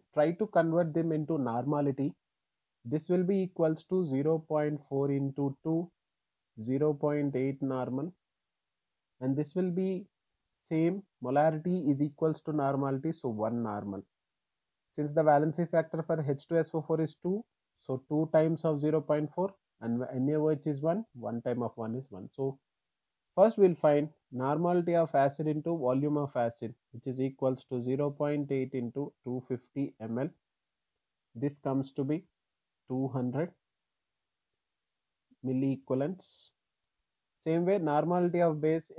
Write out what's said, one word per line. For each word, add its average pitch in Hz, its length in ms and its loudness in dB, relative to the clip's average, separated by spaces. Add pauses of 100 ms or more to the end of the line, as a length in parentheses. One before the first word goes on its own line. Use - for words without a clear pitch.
(120)
try 156 200 2
to 208 140 -4
convert 165 460 2
them 165 180 0
into 156 280 0
normality. 139 760 0 (720)
This 147 240 -4
will 180 160 2
be 190 200 2
equals 160 440 -2
to 185 160 0
zero 147 420 0
point 151 320 0 (120)
four 139 200 0
into 139 540 -2
two, 165 260 -2 (720)
zero 135 300 0
point 147 420 -2
eight 135 280 -2
normal, 131 500 -4 (1080)
and 131 120 2
this 147 200 -2
will 185 160 0
be 190 340 -2 (640)
same, 170 340 0 (220)
molarity 151 680 2
is 139 100 2
equals 156 420 0
to 156 100 -6
normality, 139 600 0
so 139 160 -8
one 113 360 -2
normal. 101 380 -6 (880)
Since 147 220 -4
the 160 100 4
valency 151 420 4
factor 160 420 -2
for 160 200 -2
H 143 200 -2
two 170 100 -2
S 160 160 0
O 160 140 -2
four 160 140 0
is 156 200 -4
two, 196 240 -2 (360)
so 131 280 -6
two 156 240 0
times 160 320 4
of 156 140 0
zero 151 220 2
point 151 340 0
four, 190 180 -4 (280)
and 117 240 -2 (100)
N 131 160 0
A 151 60 2
O 151 140 2
H 147 160 -2
is 143 140 -2
one, 175 240 0 (100)
one 117 280 -6
time 120 200 -2
of 117 120 -4
one 113 220 -6
is 131 140 -8
one. 92 220 -14
So 135 260 -6 (760)
first 214 240 6
we'll 185 160 6
find 147 340 4 (220)
normality 170 640 0
of 165 200 2
acid 143 340 2
into 156 280 -2
volume 143 400 2
of 143 200 -4
acid, 117 380 -2 (180)
which 120 160 -12
is 127 120 -4
equals 131 500 -2
to 123 120 -4
zero 135 280 0
point 147 420 -2
eight 135 200 -2
into 131 400 -6 (120)
two 127 240 -6
fifty 139 520 -6
M 117 180 -6
L. 151 120 -2 (1040)
This 143 240 -4
comes 135 360 -2
to 143 100 -2
be 151 200 -2 (640)
two 131 200 -2
hundred 127 420 -2 (1900)
milliequivalents. 135 1080 -4 (920)
Same 165 220 0
way, 196 120 2
normality 170 600 2
of 160 200 2
base 156 380 0